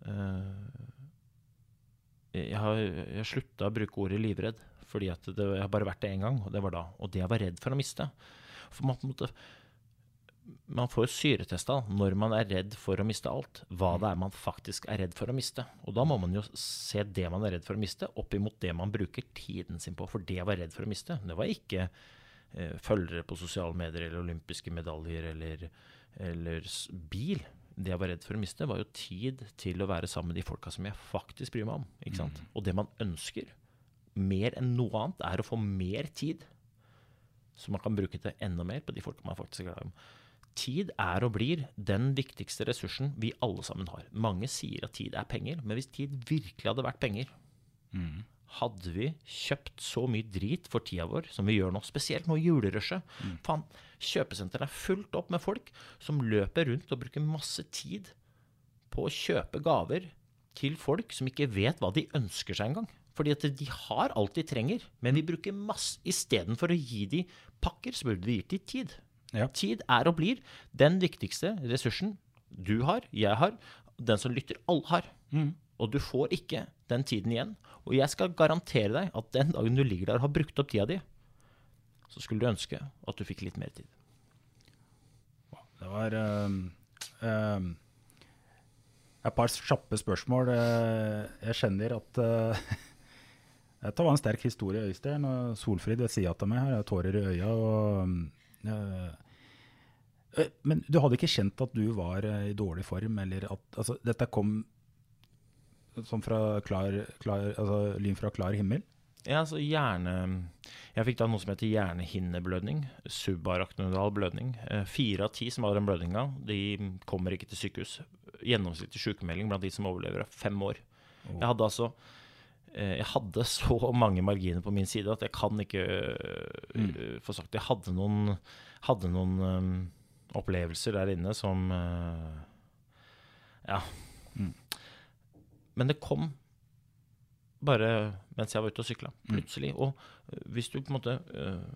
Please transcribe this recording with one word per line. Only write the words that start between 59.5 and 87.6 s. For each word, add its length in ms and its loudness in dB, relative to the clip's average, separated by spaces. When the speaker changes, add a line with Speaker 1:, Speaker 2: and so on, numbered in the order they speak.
Speaker 1:
gaver 460 2
til 200 -2
folk 360 -2
som 160 -2
ikke 200 0
vet 320 2
hva 140 2
de 180 2
ønsker 420 -2
seg 200 0
engang. 140 -4
Fordi 180 2
at 80 2
de 140 -8
har 460 0
alt 180 4
de 80 0
trenger, 420 0
men 140 4
vi 80 6
bruker 300 -2
masse, 520 -4
i 80 0
stedet 460 2
for 100 2
å 80 4
gi 300 -2
de 180 0
pakker, 320 -2
så 120 -6
burde 200 0
vi 160 2
gitt 120 -6
de 60 0
tid. 360 -6
Speaker 2:
Ja. 160 2
Speaker 1:
Tid 400 0
er 200 6
og 80 6
blir 240 2
den 240 10
viktigste 540 0
ressursen 520 0
du 340 2
har, 160 4
jeg 240 4
har, 200 4
den 240 4
som 140 -2
lytter, 240 -4
alle 200 4
har. 200 2
Speaker 2:
Mm. 220 2
Speaker 1:
Og 120 0
du 80 2
får 340 0
ikke 340 -4
den 160 2
tiden 280 0
igjen. 220 -2
Og 120 0
jeg 140 6
skal 180 0
garantere 640 4
deg 200 0
at 200 -6
den 200 6
dagen 220 4
du 80 6
ligger 240 2
der 140 4
og 80 4
har 80 0
brukt 240 2
opp 100 0
tida 160 4
di, 120 -2
så 140 -16
skulle 180 -2
du 120 4
ønske 260 -4
at 380 -10
du 80 -6
fikk 180 -8
litt 160 -6
mer 160 -6
tid. 140 -18
Speaker 2:
Wow, 120 -20
det 100 -12
var, 240 0
ehm, 440 2
ehm, 460 2